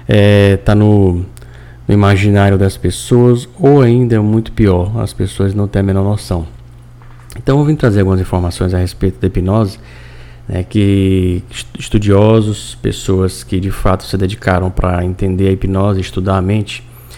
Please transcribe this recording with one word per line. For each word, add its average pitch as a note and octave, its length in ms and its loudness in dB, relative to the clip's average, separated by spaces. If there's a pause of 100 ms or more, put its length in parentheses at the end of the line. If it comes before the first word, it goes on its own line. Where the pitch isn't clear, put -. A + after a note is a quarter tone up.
é, G2+ 520 4
tá G#2+ 160 0
no, G2+ 500 2 (640)
no G2+ 60 2
imaginário G2+ 640 2
das F#2+ 180 0
pessoas, A#2+ 720 0 (100)
ou C#3+ 220 4
ainda, A#2+ 400 2
muito A2 320 0
pior, G2+ 480 0
as G#2 140 -6
pessoas G2 400 -4
não G#2 120 -2
têm G2+ 140 -4
a - 20 0
menor G2 220 0
noção. G2 420 -4 (920)
Então, C3+ 200 0
eu D3 60 2
vim D3+ 100 0
trazer A2 260 0
algumas F#2+ 200 2
informações F2+ 540 -4
a F2+ 40 0
respeito F#2 400 -4
da F#2+ 100 -2
hipnose, F#2+ 500 -2 (680)
né, F#2 160 -6
que F#2+ 840 0
est-, - 200 -16 (100)
estudiosos, G#2 1040 0
pessoas F#2+ 640 -4
que F#2 160 -4
de F#2+ 100 -6
fato F#2+ 320 -2
se - 140 -8
dedicaram F#2 520 -2
pra F2+ 360 -2
entender F#2 420 -2
a F#2+ 60 2
hipnose, F#2+ 480 0
estudar F#2+ 380 -2
a F#2 40 -2
mente, G2+ 400 -4 (360)